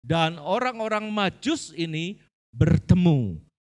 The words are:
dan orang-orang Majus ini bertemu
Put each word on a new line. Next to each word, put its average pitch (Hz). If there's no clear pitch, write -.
dan 165
orang-orang 220
Majus 214
ini 165
bertemu 143